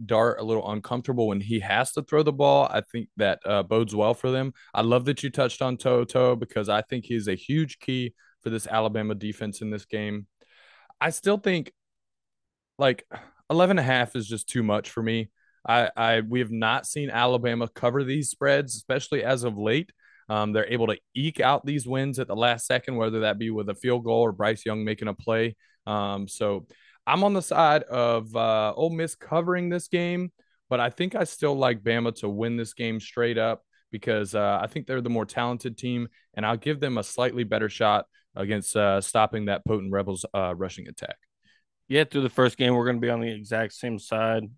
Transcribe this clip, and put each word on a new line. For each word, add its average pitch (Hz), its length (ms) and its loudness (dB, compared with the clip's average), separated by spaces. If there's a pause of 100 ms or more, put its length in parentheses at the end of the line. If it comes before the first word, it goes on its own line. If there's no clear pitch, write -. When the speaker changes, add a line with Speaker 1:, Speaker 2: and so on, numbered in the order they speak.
Speaker 1:
Dart 113 340 2
a 110 40 -6
little 110 260 -2
uncomfortable 120 580 -2
when 101 140 0
he 110 200 -2
has 101 320 0
to 151 100 -4
throw 151 180 2
the 151 100 2
ball, 139 380 6
I - 120 0
think - 360 -8
that, 98 260 2
uh, 101 200 2
bodes 110 320 0
well 107 180 4
for 127 160 -2
them. 131 240 -2 (220)
I - 80 2
love 123 220 4
that 143 180 -2
you 139 80 -4
touched 131 320 0
on 127 120 0
Toto 123 600 2
because 110 340 -4
I 104 140 2
think 123 220 -6
he's 110 220 -2
a 101 60 0
huge 147 460 -2
key 127 340 -4 (280)
for 117 100 -6
this 113 160 -4
Alabama 107 480 0
defense 104 460 -8
in 107 100 -6
this 104 140 -8
game. 104 420 -6 (720)
I 151 80 2
still 196 280 0
think, 185 340 -2 (1080)
like, 135 300 2 (420)
eleven 180 300 4
and 131 80 2
a 131 40 4
half 123 240 2
is 113 120 -4
just 110 220 -8
too 127 120 0
much 107 300 0
for 117 100 -4
me. 113 300 -2 (360)
I, 117 280 4
I, 113 260 2
we 117 200 -2
have 110 100 -2
not 113 340 0
seen 143 240 -6
Alabama 120 580 0
cover 123 360 0
these 135 260 -4
spreads, 139 460 0
especially - 480 -2
as 123 200 0
of 113 140 -2
late. 113 340 0 (360)
Um, 107 240 0
they're 107 200 0
able 117 160 0
to 107 100 0 (180)
eke 151 240 -2
out 139 260 2
these 143 220 -2
wins 131 320 -2
at 127 80 -4
the 98 80 -4
last 117 320 0
second, 127 300 0
whether 113 240 0
that 107 180 0
be 113 100 -4
with 107 200 -4
a 101 40 -4
field 123 300 0
goal 113 180 2
or 113 100 4
Bryce 104 340 -2
Young 107 200 -2
making 107 220 -2
a 101 60 -2
play. 113 420 0 (320)
Um, 101 400 -4
so 101 400 -2 (400)
I'm 170 160 4
on 202 100 4
the 190 80 0
side 156 420 4
of, 117 520 0
uh, 110 400 2
Ole 165 160 0
Miss 165 240 -4
covering 175 540 -2
this 175 180 -4
game, 175 440 -2 (380)
but 123 100 0
I 120 120 0
think 185 240 -4
I 220 80 0
still 147 320 -2
like 123 260 0
Bama 117 360 0
to 104 120 -4
win 113 280 -2
this 117 160 -6
game 113 260 -6
straight 117 380 -2
up 113 260 0 (280)
because, 107 440 -2
uh, 101 260 2
I 107 60 -4
think 143 180 -8
they're 131 160 -4
the 120 80 -4
more 113 160 0
talented 120 520 -4
team, 120 320 -4 (260)
and 107 100 -4
I'll 113 120 2
give 147 220 -2
them 131 200 -2
a 104 40 -4
slightly 123 400 -2
better 110 260 0
shot 104 360 2 (300)
against, 98 400 -4
uh, 98 260 4
stopping 110 440 2
that 98 200 -2
potent 98 260 -2
Rebels, 98 420 -2
uh, 92 220 -2
rushing 90 320 -8
attack. - 300 -12 (720)
Speaker 2:
Yeah, 147 160 4
through 143 180 0
the 127 80 2
first 127 260 4
game, 123 200 4
we're 120 100 2
gonna 123 140 0
be 120 100 0
on 117 100 0
the 113 120 -4
exact 107 420 -4
same 117 240 -6
side. 113 460 0 (140)